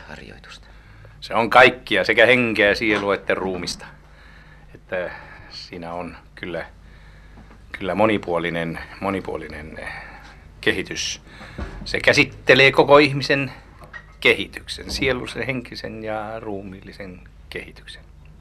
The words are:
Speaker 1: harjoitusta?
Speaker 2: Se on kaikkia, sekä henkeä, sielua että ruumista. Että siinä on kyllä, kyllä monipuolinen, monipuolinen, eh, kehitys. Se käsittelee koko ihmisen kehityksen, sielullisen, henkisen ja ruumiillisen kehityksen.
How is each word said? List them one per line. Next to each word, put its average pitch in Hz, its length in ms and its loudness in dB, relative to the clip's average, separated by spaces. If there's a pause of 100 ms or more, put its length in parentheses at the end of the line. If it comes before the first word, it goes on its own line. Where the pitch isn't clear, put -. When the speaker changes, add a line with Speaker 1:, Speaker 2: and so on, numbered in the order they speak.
Speaker 1:
harjoitusta? - 580 -18 (540)
Speaker 2:
Se - 140 -8
on 113 160 2
kaikkia, 123 540 6
sekä 110 220 6
henkeä, 113 480 4
sielua 101 400 0
että 95 200 -2
ruumista. 90 520 -6 (880)
Että 90 360 -8 (400)
siinä 85 420 -14
on 87 240 -10 (180)
kyllä, 82 320 -8 (1080)
kyllä 90 220 -6
monipuolinen, 85 840 0 (220)
monipuolinen, 78 760 -8
eh, - 140 -12 (680)
kehitys. - 640 -4 (600)
Se - 160 -4
käsittelee 131 720 6
koko 143 260 8
ihmisen 139 540 2 (680)
kehityksen, - 720 -2
sielullisen, 127 560 -4
henkisen 113 580 -8
ja 107 360 -8
ruumiillisen 98 800 -12 (300)
kehityksen. - 520 -16 (380)